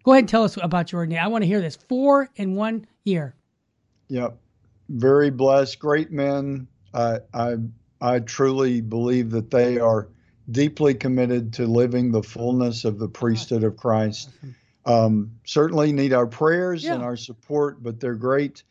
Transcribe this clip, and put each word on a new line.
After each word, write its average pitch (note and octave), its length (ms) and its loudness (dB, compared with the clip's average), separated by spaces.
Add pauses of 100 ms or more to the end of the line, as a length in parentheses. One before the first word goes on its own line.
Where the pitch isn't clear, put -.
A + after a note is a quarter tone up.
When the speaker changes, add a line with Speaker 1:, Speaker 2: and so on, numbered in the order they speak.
Speaker 1:
Go - 100 6
ahead C4 100 8
and G3 60 -4
tell A3+ 140 2
us - 180 -2
about E3+ 320 -2
your F3 60 -4
ordination. E3 240 -4
I F#3 40 -2
wanna A3 180 -2
hear G3 160 2
this. D#3+ 140 -6
Four C#4 600 0
in F#3+ 200 -4
one A3 300 -4 (180)
year. D#3+ 320 -2 (760)
Speaker 2:
Yep. B2 280 -4 (520)
Very C#3 420 4
blessed, C3+ 480 2
great D3+ 320 -2
men. C#3 560 -4 (260)
I, A#2 260 -2 (140)
I, A#2+ 220 -2 (460)
I B2 180 0
truly C3 600 0
believe A#2 500 -2
that A2+ 180 -4
they B2 300 2
are A2+ 300 0 (420)
deeply D3 420 2
committed B2 600 -2
to B2 120 -4
living A#2+ 460 2
the A2+ 100 2
fullness A#2+ 640 -2
of G#2 140 -2
the A2 80 -6
priesthood A#2 560 -2
of A2 140 -2
Christ. A2 520 -2
Speaker 1:
Awesome. C3 260 -20 (300)
Speaker 2:
Um, A2+ 460 2 (140)
certainly D3+ 460 2
need C#3 220 2
our B2 140 2
prayers E3 580 0
and D4+ 160 -4
Speaker 1:
Yeah. A#2+ 60 -6
Speaker 2:
our B2 100 -6
support, D3 640 -6
but A#2 180 -8
they're B2 140 -4
great. C3+ 580 -2